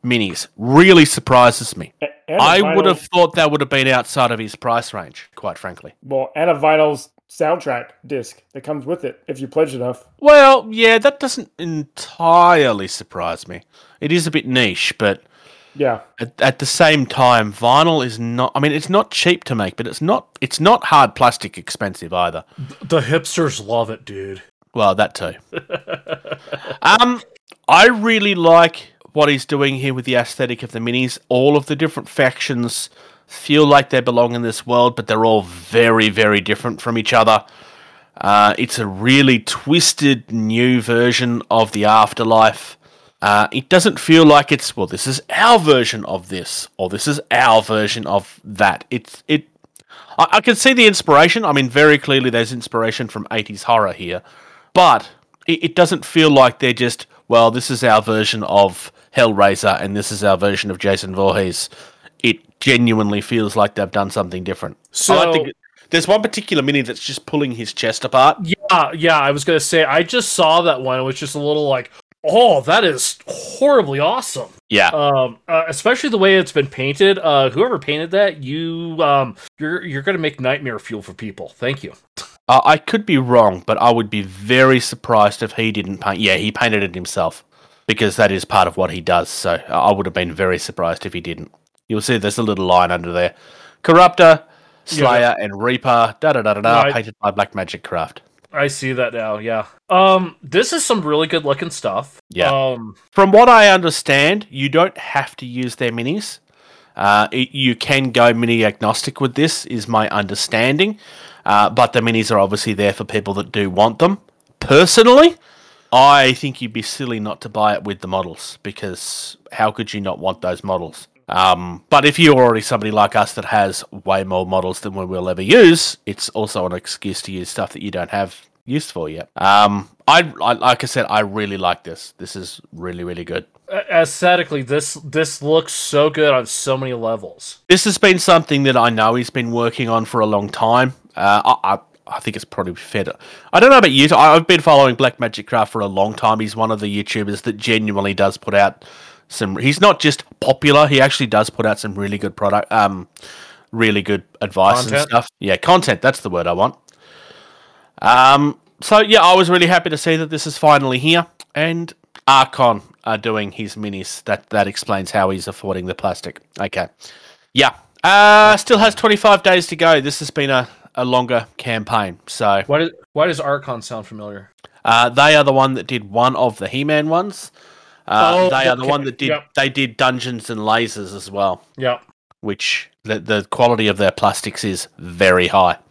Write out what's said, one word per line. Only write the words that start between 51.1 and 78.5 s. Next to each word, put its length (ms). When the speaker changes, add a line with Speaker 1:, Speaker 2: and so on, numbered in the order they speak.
Speaker 1:
I 80
mean, 160
very 280
clearly 320
there's 220
inspiration 560
from 240
eighties 320
horror 300
here. 280
But 360
it, 160
it 120
doesn't 300
feel 240
like 300
they're 140
just, 340
"Well, 220
this 220
is 120
our 180
version 420
of 480
Hellraiser, 640
and 140
this 160
is 120
our 140
version 320
of 80
Jason 380
Voorhees." 540
It 380
genuinely 640
feels 340
like 200
they've 160
done 180
something 340
different. 340
Speaker 3:
So 220
Speaker 1:
I 120
like 200
the, 80
there's 180
one 140
particular 420
mini 180
that's 220
just 220
pulling 260
his 220
chest 300
apart. 380
Speaker 3:
Yeah, 520
yeah, 260
I 120
was 120
gonna 160
say, 240
I 200
just 300
saw 280
that 200
one. 180
It 40
was 160
just 160
a 40
little 280
like, 240
"Oh, 380
that 240
is 420
horribly 720
awesome." 500
Speaker 1:
Yeah. 180
Speaker 3:
Um, 500
uh, 180
especially 420
the 80
way 200
it's 160
been 140
painted. 520
Uh, 300
whoever 280
painted 340
that, 300
you, 600